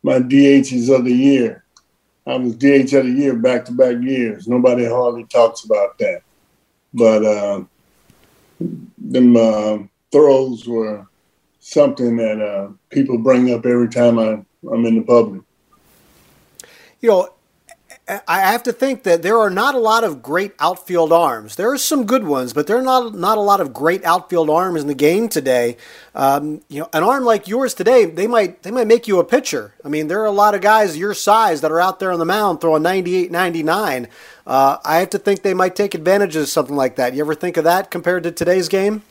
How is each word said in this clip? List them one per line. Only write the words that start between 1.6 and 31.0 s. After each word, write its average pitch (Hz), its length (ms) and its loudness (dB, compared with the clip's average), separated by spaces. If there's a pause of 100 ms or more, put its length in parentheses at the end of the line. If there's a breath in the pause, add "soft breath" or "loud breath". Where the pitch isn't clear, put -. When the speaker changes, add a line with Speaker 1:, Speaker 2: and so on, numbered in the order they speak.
Speaker 1:
I 127 80 -6
was 123 200 -4
D 139 180 4
H 135 180 4
of 131 140 2
the 123 60 -2
year 139 220 0
back-to-back 123 680 0
years. 113 440 -4
Nobody 123 360 2
hardly 120 400 -2
talks 113 400 0
about 104 360 -2
that. 95 220 -4 (720)
But, 110 300 4
uh, 101 400 -2 (1300)
them, 123 400 4
uh, 107 400 2 (340)
throws 131 560 4
were 107 400 -6 (540)
something 127 560 0
that, 110 240 -2
uh, 101 300 -6 (180)
people 135 300 -2
bring 123 340 2
up 117 120 -6
every 120 220 2
time 117 320 2
I, 110 240 -2 (260)
I'm 117 160 0
in 113 100 2
the 113 80 0
public. 110 400 2 (1600 soft breath)
Speaker 2:
You 233 100 2
know, 190 200 2 (800)
I 190 340 -4
have 208 220 0
to 247 80 -4
think 269 320 -4
that 170 200 2
there 220 160 2
are 214 100 2
not 220 240 0
a 254 60 -2
lot 226 240 2
of 151 180 -6
great 175 380 -4
outfield 170 520 0
arms. 123 440 0
There 208 160 -2
are 277 60 -4
some 269 280 -2
good 233 180 0
ones, 131 300 -4
but 147 140 -4
there 208 100 0
are 262 60 -2
not, 247 320 -2
not 202 240 0
a - 20 0
lot 202 180 2
of 139 140 -4
great 165 320 -2
outfield 170 420 0
arms 165 340 0
in 139 40 -8
the 143 80 -4
game 165 340 2
today. 127 500 -2 (360 loud breath)
Um, 147 560 -2
you 147 120 -12
know, - 120 -12
an 156 80 0
arm 254 240 0
like 214 220 0
yours 240 260 -4
today, 233 320 2
they 170 220 -6
might, 214 340 -2
they 185 80 -16
might 240 160 -4
make 226 220 0
you 196 100 0
a 170 60 2
pitcher. 151 500 -4 (100)
I 147 60 -14
mean, 151 180 -4
there 190 140 -4
are 220 60 -2
a 208 40 -2
lot 202 220 2
of 196 80 -4
guys 208 340 2
your 196 200 -6